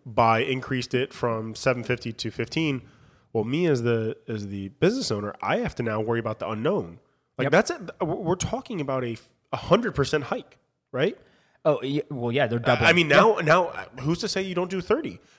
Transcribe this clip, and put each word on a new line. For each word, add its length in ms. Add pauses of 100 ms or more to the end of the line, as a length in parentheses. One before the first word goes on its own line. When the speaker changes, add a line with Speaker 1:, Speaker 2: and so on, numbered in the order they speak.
Speaker 1:
by 340
increased 540
it 200
from 420
seven 280
fifty 300
to 180
fifteen, 500 (500)
well, 120
me 240
as 160
the, 320 (120)
as 200
the 220
business 420
owner, 300
I 160
have 180
to 80
now 160
worry 200
about 200
the 100
unknown. 500 (380)
Like, 80
Speaker 2:
Yep. 60
Speaker 1:
that's 200
it. 100 (200)
We're, 140
we're 200
talking 460
about 220
a 100
f-, 200 (180)
a 60
hundred 380
percent 300
hike, 320 (340)
right? 260 (480)
Speaker 2:
Oh, 160
yeah, 280
well, 220
yeah, 160
they're 120
Speaker 1:
I, 20
Speaker 2:
doubling. 280
Speaker 1:
I 40
mean, 160
Speaker 2:
Yeah. 60
Speaker 1:
now, 220
now, 300 (340)
who's 180
to 80
say 140
you 120
don't 160
do 120
thirty? 380 (200)